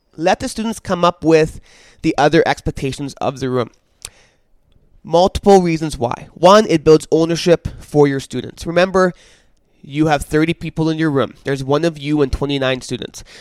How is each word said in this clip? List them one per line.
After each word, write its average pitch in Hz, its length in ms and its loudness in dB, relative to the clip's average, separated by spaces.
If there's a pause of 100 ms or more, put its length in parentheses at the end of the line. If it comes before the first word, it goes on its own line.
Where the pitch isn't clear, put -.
(160)
let 180 240 -2
the 262 80 -10
students 226 320 -8
come 175 240 -4
up 170 200 0
with 160 360 2 (420)
the 160 140 -2
other 151 300 4
expectations 135 680 -6
of 127 260 -6
the 131 100 -4
room. 127 220 -4 (1300)
Multiple 185 580 4
reasons 160 380 -4
why. 123 340 -6
One, 202 340 6
it 160 180 0
builds 156 260 4
ownership 165 580 0 (120)
for 147 260 2
your 139 140 -2
students. - 460 -12
Remember, 180 460 0 (720)
you 151 240 -2
have 147 160 0
thirty 160 320 0
people 160 360 -6
in 160 80 -6
your 160 120 0
room. 131 320 -2
There's 135 220 -6
one 147 200 0
of 160 140 -2
you 147 240 -2
and 131 100 0
twenty-nine 135 500 -4
students. - 420 -12 (160)